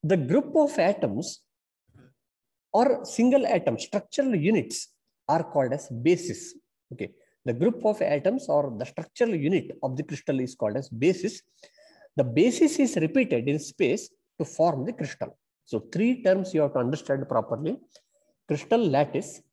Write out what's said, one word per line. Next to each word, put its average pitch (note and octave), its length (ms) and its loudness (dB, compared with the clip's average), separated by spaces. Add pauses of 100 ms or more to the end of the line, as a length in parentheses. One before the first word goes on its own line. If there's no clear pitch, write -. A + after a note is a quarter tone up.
The F3 140 2
group E3+ 380 0
of D4 220 2
atoms E3 640 -2 (1300)
or A#3+ 300 4
single B3+ 420 4
atom D3+ 320 0
structural B3 580 -2
units F3 540 0 (380)
are D#3+ 160 2
called C3+ 300 0
as - 160 -8
basis. C#3 640 -2 (400)
Okay, A2 180 -10 (340)
the A#2+ 80 -2
group G#3+ 320 0
of G#3 160 0
atoms F#3 480 0
or C#3+ 280 0
the B2+ 80 -6
structural A3 500 -4
unit D#3 360 0 (120)
of C3 140 -4
the D3+ 60 -6
crystal C#3 360 -4
is B2+ 160 -6
called G#2+ 220 -2
as C#3 120 -8
basis. F#3 520 -2 (720)
The C#3+ 80 0
basis A3+ 560 2
is C4 180 2
repeated D#3 500 2
in D3 120 0
space D3 500 -2 (300)
to D#3 60 -2
form D#3 400 0
the A#3+ 80 -6
crystal. - 440 -8 (280)
So A2 140 -4 (140)
three A#3 300 0
terms F#3+ 300 2
you D#3 80 4
have C#3+ 120 2
to C3+ 60 0
understand C3+ 500 -2
properly: B2+ 480 -2 (720)
crystal A3 360 0 (120)
lattice - 460 -2 (100)